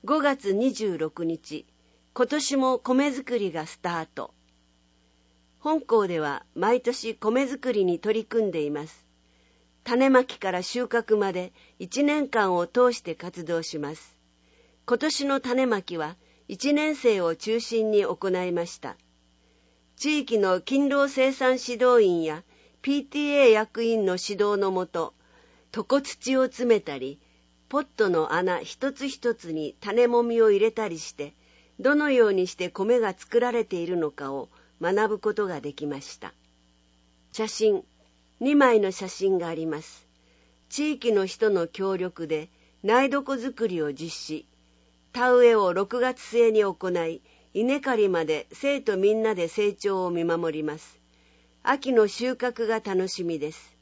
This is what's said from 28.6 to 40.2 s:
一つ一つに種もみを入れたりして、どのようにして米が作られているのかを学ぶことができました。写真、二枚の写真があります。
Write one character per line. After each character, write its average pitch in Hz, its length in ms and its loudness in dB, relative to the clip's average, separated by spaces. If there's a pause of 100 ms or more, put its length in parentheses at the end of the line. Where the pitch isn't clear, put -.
一 - 320 -8
つ 269 160 -8
一 240 260 -4
つ 170 180 -12
に 156 280 -6
種 226 260 2
も 240 160 4
み 233 180 0
を 220 100 8
入 202 80 6
れ 214 140 4
た 220 160 -4
り 165 100 -8
し - 140 -14
て、 147 220 -12 (440)
ど 262 160 2
の 294 160 2
よ 240 180 6
う 202 40 2
に 185 140 0
し - 80 -10
て 175 160 -6
米 220 280 0
が 214 140 0
作 - 280 -2
ら 247 120 -2
れ 226 140 -2
て 185 100 -6
い 170 100 -4
る 180 120 -2
の 151 120 -2
か 143 220 -10
を 135 160 -8 (320)
学 196 280 0
ぶ 208 100 -4
こ 208 160 -2
と 208 120 -2
が 165 140 -6
で 139 140 -10
き 147 120 -10
ま 139 140 -8
し - 180 -18
た。 92 140 -16 (1000)
写 220 140 -4
真、 214 380 2 (560)
二 277 140 2
枚 247 260 6
の 196 100 0
写 190 180 -10
真 190 280 0
が 170 120 -2
あ 165 60 -6
り 160 120 -6
ま 156 160 -6
す。 - 260 -20 (600)